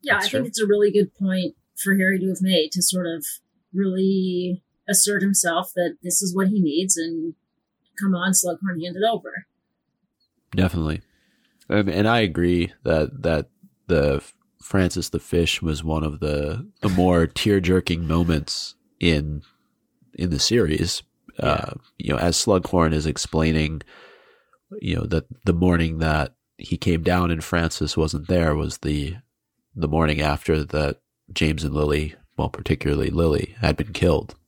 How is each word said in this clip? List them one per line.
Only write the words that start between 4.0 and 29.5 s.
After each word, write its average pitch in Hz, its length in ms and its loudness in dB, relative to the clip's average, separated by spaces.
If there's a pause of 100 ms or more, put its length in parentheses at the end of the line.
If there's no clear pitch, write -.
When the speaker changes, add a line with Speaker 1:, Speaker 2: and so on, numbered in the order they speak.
Speaker 1:
assert 202 340 0
himself 185 540 0
that 170 260 -2
this 180 200 -4
is 180 120 -2
what 190 140 2
he 202 120 0
needs, 175 360 0
and 165 380 -6 (680)
come 196 160 0
on, 185 160 0
Slughorn, 175 500 -2
hand 175 140 -8
it 208 120 0
over. 214 380 -6 (1080)
Speaker 3:
Definitely. 82 480 0 (680)
And, 101 200 2
and 98 200 2
I 117 120 4
agree 87 520 2 (120)
that, 78 380 0
that 78 260 0 (380)
the 71 360 2 (400)
Francis 92 480 0
the 85 80 -4
Fish - 420 0
was 78 240 -4
one 78 200 -2
of 73 160 -6
the, 76 460 -4 (140)
the 107 80 0
more 90 380 4
<laughs> - 80 -6
tear-jerking 90 720 2
moments 80 680 0 (260)
in, 76 420 0 (720)
in 90 160 -2
the 78 80 0
series. 90 640 0 (360)
Speaker 4:
Yeah. - 80 -2
Speaker 3:
Uh, - 280 0 (240)
you - 140 -4
know, 64 60 0
as 85 180 0
Slughorn 87 560 2
is 76 140 0
explaining, 78 760 0 (1000)
you 82 160 -2
know, 78 100 -4
that 80 200 -2 (180)
the 92 80 2
morning 85 460 2
that 78 360 0 (220)
he - 200 -8
came 82 260 0
down 87 280 2
and 80 140 -4
Francis 82 520 -2
wasn't 76 320 -2
there 82 280 2
was 76 220 -4
the, 76 380 -4 (600)